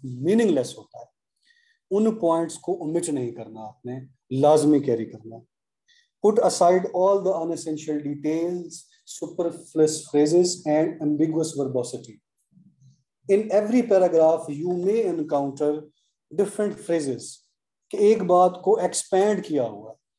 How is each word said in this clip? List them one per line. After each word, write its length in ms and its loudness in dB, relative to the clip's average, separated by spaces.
मीनिंगलेस 720 0
होता 220 -20
है, 60 -18
उन 280 2
points 380 0
को 160 -6
omit 360 -4
नहीं 240 -4
करना 280 -16
आपने, 460 -14
लाजमी 460 4
carry 260 -2
करना। 360 -16
Put 140 4
aside 460 4
all 380 2
the 100 0
unessential 720 -6
details, 800 -6
superfluous 880 -2
phrases 420 4
and 340 0
ambiguous 600 -2
verbosity। 540 -6
In 200 0
every 300 2
paragraph 680 4
you 240 -4
may 400 0
encounter 680 -2
different 400 -2
phrases, 600 -6
कि 60 -6
एक 260 4
बात 420 4
को 120 2
expand 680 0
किया 180 -2
हुआ, 320 -10